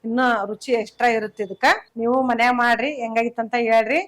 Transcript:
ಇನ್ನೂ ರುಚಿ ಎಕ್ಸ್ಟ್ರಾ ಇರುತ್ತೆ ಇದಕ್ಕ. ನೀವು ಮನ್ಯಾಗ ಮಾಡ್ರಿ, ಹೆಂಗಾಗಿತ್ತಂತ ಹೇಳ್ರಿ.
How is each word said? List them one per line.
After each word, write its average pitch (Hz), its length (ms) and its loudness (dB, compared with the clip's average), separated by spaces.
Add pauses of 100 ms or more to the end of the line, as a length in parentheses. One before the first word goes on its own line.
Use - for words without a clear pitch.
ಇನ್ನೂ 247 200 0 (240)
ರುಚಿ 214 200 -10 (100)
ಎಕ್ಸ್ಟ್ರಾ 240 360 -2
ಇರುತ್ತೆ 214 300 -6
ಇದಕ್ಕ. 190 200 -4 (340)
ನೀವು 240 160 2 (120)
ಮನ್ಯಾಗ 240 340 2
ಮಾಡ್ರಿ, 240 280 2 (120)
ಹೆಂಗಾಗಿತ್ತಂತ 226 520 -4 (160)
ಹೇಳ್ರಿ. 226 380 2